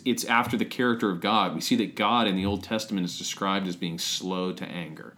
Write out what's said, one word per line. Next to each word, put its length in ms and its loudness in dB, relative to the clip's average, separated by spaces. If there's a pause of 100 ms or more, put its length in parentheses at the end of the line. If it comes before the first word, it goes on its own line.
it's 180 2
after 340 4
the 80 0
character 460 2
of 100 -2
God. 320 4
We 80 -4
see 140 2
that 200 2
God 320 4
in 100 2
the 80 0
Old 180 0
Testament 420 -2
is 120 -6
described 500 -2
as 80 -4
being 240 -6
slow 540 -2
to 120 -10
anger. 520 -10